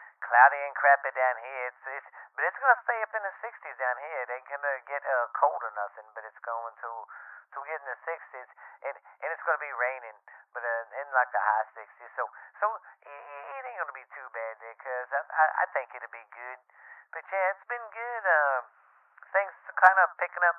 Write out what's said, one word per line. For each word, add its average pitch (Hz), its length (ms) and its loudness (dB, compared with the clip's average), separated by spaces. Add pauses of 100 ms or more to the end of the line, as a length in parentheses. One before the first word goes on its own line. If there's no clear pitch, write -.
(220)
cloudy 139 400 8
and 143 160 -4
crappy 139 400 6
down 127 240 4
here. 127 240 -6
It's, - 160 -10 (160)
it's, - 100 -16 (300)
but 147 80 0
it's 180 160 -2
gonna 269 240 6
stay 226 160 0
up - 80 -4
in 214 160 -4
the 190 160 -6
sixties 165 320 -12
down 123 240 0
here. 147 240 -6
It 120 160 -8
ain't - 80 -18
gonna 143 400 -4
get, 139 160 -6
uh, 127 320 0
cold - 320 2
or 107 80 -8
nothing, 104 400 -8
but 110 80 -14
it's 107 240 -16
going 117 320 -8
to, 120 120 -10 (120)
to - 640 -18
get 151 160 -8
in 139 80 -10
the 123 160 -8
sixties, 135 440 -10 (360)
and, 139 80 -6
and - 400 -12
it's - 80 -12
gonna 156 160 2
be 147 160 -8
raining, 120 440 -2 (360)
but, 120 80 -8
uh, 117 400 -2
in, 143 80 -10
like, 127 240 2
the 101 80 2
high 107 320 2
sixties. 113 400 -18
So, - 80 -2 (400)
so 202 40 2 (360)
it, - 80 -20 (480)
it 262 80 -12
ain't 226 160 -8
gonna 139 160 -10
be 127 160 -18
too 135 160 -14
bad 113 320 -8
there, 113 160 -16
'cause 127 320 -8
I, 143 160 -2
I, 156 180 2 (140)
I 170 160 2
think 131 160 -4
it'll 117 240 -14
be 117 160 -16
good. 123 300 -14 (500)
But - 240 -12
yeah, 190 160 2
it's 196 160 -8
been 240 240 -10
good. 233 400 -8
Um, 143 320 4 (720)
things 190 180 2 (160)
are - 120 -2
kinda 185 240 10 (180)
picking 175 240 -2
up 170 120 4